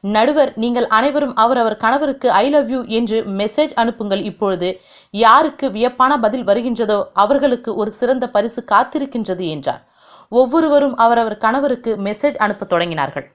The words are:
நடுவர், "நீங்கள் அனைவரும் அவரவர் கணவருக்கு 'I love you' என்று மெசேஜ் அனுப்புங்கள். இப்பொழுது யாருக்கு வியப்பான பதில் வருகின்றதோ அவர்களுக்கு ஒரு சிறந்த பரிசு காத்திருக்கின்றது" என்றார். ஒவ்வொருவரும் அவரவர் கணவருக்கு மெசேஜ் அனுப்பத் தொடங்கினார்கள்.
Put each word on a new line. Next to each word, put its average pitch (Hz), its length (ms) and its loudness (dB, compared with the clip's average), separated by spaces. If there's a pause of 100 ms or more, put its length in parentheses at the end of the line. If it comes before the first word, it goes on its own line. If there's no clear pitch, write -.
நடுவர், 247 560 2
"நீங்கள் 240 300 -2
அனைவரும் 262 500 0
அவரவர் 226 480 0
கணவருக்கு 269 480 0
'I 214 160 4
love 285 260 2
you' 254 120 -6
என்று 226 360 -2
மெசேஜ் 214 520 -2
அனுப்புங்கள். 226 480 -2
இப்பொழுது 185 460 -4 (420)
யாருக்கு 247 600 4
வியப்பான 247 500 0
பதில் 226 240 -2
வருகின்றதோ 220 540 0 (140)
அவர்களுக்கு 240 640 0
ஒரு 208 180 -4
சிறந்த 247 360 -2
பரிசு 226 340 -2 (100)
காத்திருக்கின்றது" 220 760 -2 (100)
என்றார். 139 260 -6 (580)
ஒவ்வொருவரும் 285 560 2
அவரவர் 226 480 2
கணவருக்கு 247 520 0
மெசேஜ் 208 400 -2
அனுப்பத் 202 360 -4
தொடங்கினார்கள். 156 520 -2 (100)